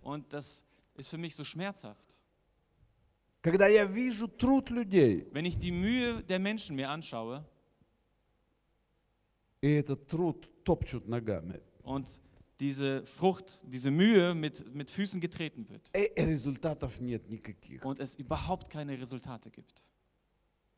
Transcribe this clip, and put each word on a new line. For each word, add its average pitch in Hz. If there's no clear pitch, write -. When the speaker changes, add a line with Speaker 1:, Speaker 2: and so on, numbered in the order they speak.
Speaker 1:
Und 143
das -
ist 139
für -
mich 165
so 147
schmerzhaft. 160
Speaker 2:
когда 190
я 208
вижу 220
труд 262
людей, 185
Speaker 1:
Wenn 151
ich 175
die 175
Mühe 226
der 185
Menschen 202
mir 135
anschaue, 139
Speaker 2:
и 139
этот 143
труд 165
топчут -
ногами. 107
Speaker 1:
und 131
diese 139
Frucht, -
diese 127
Mühe 180
mit, 147
mit 143
Füßen 196
getreten 170
wird. -
Speaker 2:
Э, 202
результатов 143
нет 120
никаких. -
Speaker 1:
Und 135
es 135
überhaupt 156
keine 143
Resultate 123
gibt. -